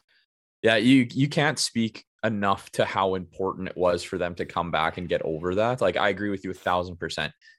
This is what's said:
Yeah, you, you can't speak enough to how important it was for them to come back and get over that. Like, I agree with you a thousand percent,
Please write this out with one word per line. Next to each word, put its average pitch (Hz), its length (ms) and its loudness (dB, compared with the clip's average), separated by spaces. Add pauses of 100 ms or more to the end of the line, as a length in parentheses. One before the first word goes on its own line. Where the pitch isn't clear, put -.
(640)
Yeah, 113 140 4
you, 123 340 6
you 135 180 2
can't 147 300 0
speak - 460 -4 (200)
enough 101 480 0
to 113 120 2
how 95 300 0
important 92 540 -4
it - 80 -12
was 87 260 2
for - 160 -6
them 87 180 -2
to - 80 -4
come 87 260 -4
back 80 280 0
and 87 100 -6
get 85 140 0
over 80 340 -2
that. 120 240 2
Like, 92 160 2
I 104 120 4
agree 101 220 -2
with 98 140 -6
you 92 60 -6
a 87 40 -6
thousand 90 420 -2
percent, 80 360 -6 (260)